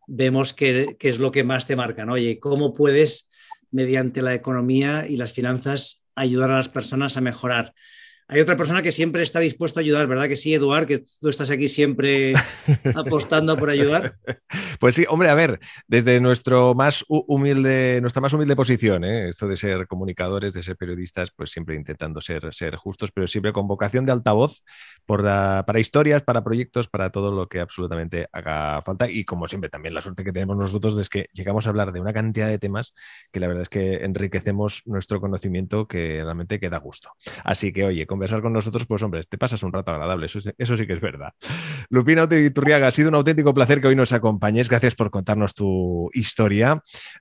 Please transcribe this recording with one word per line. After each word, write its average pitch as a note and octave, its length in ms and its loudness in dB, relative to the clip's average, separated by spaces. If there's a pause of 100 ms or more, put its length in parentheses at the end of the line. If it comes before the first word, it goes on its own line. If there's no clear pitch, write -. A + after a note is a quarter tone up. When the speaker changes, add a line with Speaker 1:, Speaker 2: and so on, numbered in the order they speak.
Speaker 1:
vemos C3 460 0
que, C3 460 0
que C#3+ 100 0
es A#2+ 100 -2
lo C3 140 0
que C3+ 120 0
más B2+ 220 -2
te C#3 100 -2
marca, A2+ 280 -6
¿no? A2+ 80 -4
Oye, A#2 280 -2
¿cómo C#3+ 340 -2
puedes, D3 560 2 (400)
mediante C3 500 0
la B2+ 140 0
economía C3 760 0
y D3 80 -4
las A#2+ 160 -6
finanzas, B2+ 720 -4 (100)
ayudar C3 360 2
a C3+ 60 4
las C3 120 0
personas C3+ 480 -4
a C3 60 0
mejorar? A#2+ 500 -2 (540)
Hay D3 140 2
otra D#3+ 160 4
persona E3+ 240 0
que E3+ 100 0
siempre E3 320 0
está E3 160 -2
dispuesto E3 400 -2
a E3 40 0
ayudar, D3 240 2
¿verdad C3 220 0
que C3+ 80 -2
sí, D3+ 180 0
Eduard? D3 320 2
Que C#3 160 0 (180)
tú D3+ 80 0
estás C#3 220 -2
aquí C#3+ 180 0
siempre C#3 640 2
Speaker 2:
<laughs> C3 640 2
Speaker 1:
apostando D#3 580 2
por D3 140 0
ayudar. C#3+ 480 2 (640)
Speaker 2:
Pues B2 140 6
sí, E3 160 4
hombre, E3 180 4
a D3 60 8
ver, D3+ 260 2 (260)
desde A#2+ 360 6
nuestro B2+ 520 6
más C#3 320 2
hu-, D3+ 220 2
humilde, C3 720 2
nuestra B2 220 -2
más C3+ 100 0
humilde C#3+ 240 2
posición, A#2 480 2
¿eh? G2+ 240 -2
Esto F2 180 -6
de G2 120 -4
ser F#2 280 -2
comunicadores, F#2+ 680 -4
de F2+ 80 -10
ser F2+ 140 -10
periodistas, F2+ 600 -8
pues - 140 -10
siempre D#2+ 240 -8
intentando D2+ 480 -10
ser, D#2 320 -10
ser D#2+ 220 -8
justos, - 360 -10
pero F#2+ 140 -4
siempre G#2 260 -4
con G2+ 160 -2
vocación G#2 380 -2
de C3 60 2
altavoz A#2 520 2 (400)
por G2+ 180 0
la, G2 440 2
para G#2+ 120 2
historias, D3 440 4
para A#2+ 200 0
proyectos, A#2+ 460 -4
para G2 220 -4
todo G2+ 200 -2
lo F#2+ 160 -4
que F2+ 140 -8
absolutamente E2+ 720 -6
haga D2+ 480 -4
falta. G2 300 -4
Y F#2+ 140 -6
como E2+ 240 -8
siempre, F#2+ 200 -8
también D#2 260 -12
la D#2 60 -6
suerte F#2+ 240 -12
que F#2+ 80 -6
tenemos F#2+ 240 -4
nosotros G2+ 400 -2
es G#2 140 -4
que G2 240 -6
llegamos G#2 320 -4
a A2 40 -2
hablar G2+ 220 0
de F2+ 80 -8
una G#2 140 -4
cantidad A2 340 -2
de G#2+ 100 -2
temas G2+ 360 -6 (360)
que - 80 -8
la F2+ 100 -2
verdad F2 140 -4
es F2 60 -8
que F#2+ 280 -2
enriquecemos G2 920 -4
nuestro G2+ 340 -6
conocimiento, F#2+ 680 -4
que D#2+ 380 -6
realmente E2+ 340 -8
que F2+ 120 -6
da E2+ 80 -8
gusto. - 320 -18 (340)
Así G2 260 -2
que, F#2+ 140 -2
oye, F2+ 300 -2
conversar G2 280 -4
con A2+ 100 -2
nosotros, A2 340 -2
pues G#2 160 -2
hombre, E2+ 260 -6
te - 100 -12
pasas A#2 260 -2
un F2+ 80 -4
rato F#2 180 -6
agradable, D#2+ 360 -4
eso, G#2 120 -10 (180)
eso B2 200 -2
sí G#2+ 100 -2
que G2 60 -4
es E2+ 80 -4
verdad. C#2 320 -8 (580)
Lupina D#3 400 4
Iturriaga, D3 560 4
ha B2 60 4
sido D3+ 160 4
un D#3 80 4
auténtico D3 360 4
placer C3+ 280 4
que C3+ 80 4
hoy C3+ 80 6
nos B2+ 160 2
acompañes. A2 560 2
Gracias A#2+ 260 4
por G#2+ 160 0
contarnos G2+ 420 0
tu F2+ 600 -2
historia. A2+ 680 2 (400)